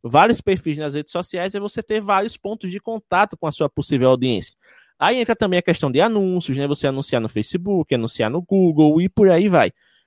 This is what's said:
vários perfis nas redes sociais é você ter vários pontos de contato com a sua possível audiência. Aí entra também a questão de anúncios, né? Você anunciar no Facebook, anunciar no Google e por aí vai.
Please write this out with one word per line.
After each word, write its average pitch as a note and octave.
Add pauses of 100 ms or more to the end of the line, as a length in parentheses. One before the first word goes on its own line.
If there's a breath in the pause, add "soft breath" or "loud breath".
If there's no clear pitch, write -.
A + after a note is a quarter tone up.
vários D#3+
perfis E3
nas D3
redes D3
sociais F3+
é G3+
você G#3
ter G#3+
vários G3+
pontos G3+
de G3
contato G#3
com E3
a D3
sua D3
possível C3
audiência. B2 (440 soft breath)
Aí A#3
entra A#3
também F#3
a F3
questão D#3
de C3
anúncios, F#3
né? C#3
Você C#3+
anunciar C3+
no A2
Facebook, F3
anunciar A2+
no D#3+
Google E3
e F#3
por G3
aí F3+
vai. C#3+ (340)